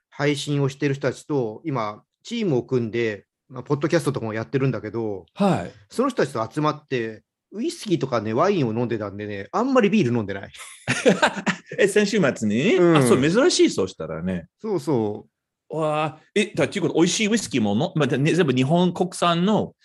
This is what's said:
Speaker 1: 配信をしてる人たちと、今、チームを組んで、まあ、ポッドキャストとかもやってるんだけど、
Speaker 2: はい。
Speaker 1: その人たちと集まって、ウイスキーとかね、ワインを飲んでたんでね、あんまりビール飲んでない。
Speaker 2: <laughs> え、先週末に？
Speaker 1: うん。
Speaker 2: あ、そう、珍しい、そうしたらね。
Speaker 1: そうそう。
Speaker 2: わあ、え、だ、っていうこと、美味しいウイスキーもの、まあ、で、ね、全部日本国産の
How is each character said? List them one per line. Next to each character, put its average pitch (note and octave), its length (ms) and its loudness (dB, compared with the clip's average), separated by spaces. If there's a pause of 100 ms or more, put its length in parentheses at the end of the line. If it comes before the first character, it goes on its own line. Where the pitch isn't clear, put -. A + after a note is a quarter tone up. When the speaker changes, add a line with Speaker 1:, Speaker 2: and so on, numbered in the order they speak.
(100)
Speaker 1:
配 D3 260 0
信 C#3+ 260 -2
を C#3 60 2
し C#3 80 -10
て D3 120 0
る C3+ 60 0
人 C#3 140 -2
た A#2 40 0
ち - 120 -12
と、 A#2+ 400 -4
今、 A2 380 -4 (200)
チ A#3 140 -8
ー A3 100 -2
ム C#3+ 100 2
を A#2 60 0
組 A#2+ 240 -2
ん G#2 40 -6
で、 A2 360 -2 (220)
ま B2+ 120 -14
あ、 - 20 -12
ポ C#3+ 120 -2
ッ - 40 0
ド D#3 100 -2
キ E3+ 80 2
ャ D#3 40 2
ス C#3 40 -4
ト C#3+ 80 0
と G#2 80 -4
か A2 60 -6
も G#2+ 60 -4
や A2+ 120 -4
っ - 20 -16
て C#3 120 -2
る C3+ 100 0
ん - 20 0
だ A2 100 -4
け G#2 100 -8
ど、 G#2 440 -6
Speaker 2:
は F3 280 0
い。 - 100 -12 (180)
Speaker 1:
そ A3+ 120 -2
の C#4 60 2
人 F#3 140 0
た D3+ 40 0
ち C#3 60 -6
と A2+ 180 -4
集 D3+ 100 -6
ま D3+ 100 2
っ D3 160 -6
て、 A2+ 380 -4 (260)
ウ G3+ 120 -8
イ E4+ 80 -2
ス - 140 -10
キ G3 100 -2
ー D3+ 40 2
と - 100 -4
か A#2 120 0
ね、 A2 140 -2
ワ E3+ 160 2
イ G3 80 2
ン B2+ 100 2
を G#2+ 60 -2
飲 A#2+ 100 -2
ん A#2 40 -2
で A2 100 -4
た G2+ 100 -6
ん G2 80 -14
で G#2 100 -8
ね、 G2 260 -8
あ G3+ 100 0
ん C4+ 100 -2
ま B3+ 80 4
り G3+ 80 6
ビ F#3+ 160 2
ー A#2 60 0
ル A#2+ 40 0
飲 A#2 80 0
ん F#2+ 40 -6
で G2 80 -6
な G2 100 -10
い。 - 80 -18 (640)
Speaker 2:
<laughs> - 640 -2
え、 G3 100 4
先 G#3 180 2
週 G#3 140 0
末 A#2+ 260 0
に？ C3 280 2
Speaker 1:
う F3 100 4
ん。 E3+ 140 6
Speaker 2:
あ、 C#3 40 6
そ B2 140 6
う、 B2+ 60 2
珍 A3+ 280 4
し - 100 2
い、 E4 100 6
そ - 140 -2
う F#2+ 40 -4
し - 60 -16
た D#3 120 -10
ら D#3+ 140 -8
ね。 F#2 280 -4 (120)
Speaker 1:
そ G#3+ 140 -4
う E3 60 0
そ A2 480 -2 (420)
う。 D3+ 80 -8
Speaker 2:
わ D3+ 260 -2
あ、 D3+ 160 -8 (140)
え、 G#3+ 120 2
だ、 D#3+ 180 0
っ D3 40 2
て G3 100 -6
い - 20 -6
う - 20 -6
こ D3+ 60 2
と、 - 80 -4
美 D#3+ 60 6
味 F3 60 4
し G#3+ 160 -2
い G3+ 40 2
ウ A3 60 0
イ A#3 40 4
ス - 100 -8
キ B2+ 120 0
ー - 20 2
も G2+ 120 0
の、 C3+ 200 -2
ま D3+ 100 2
あ、 - 20 2
で、 C3 120 0
ね、 D#3 160 2
全 F3 100 2
部 C3 80 2
日 B2+ 120 2
本 F3 280 2
国 F3+ 220 -4
産 F3 320 0
の F#3+ 280 0 (100)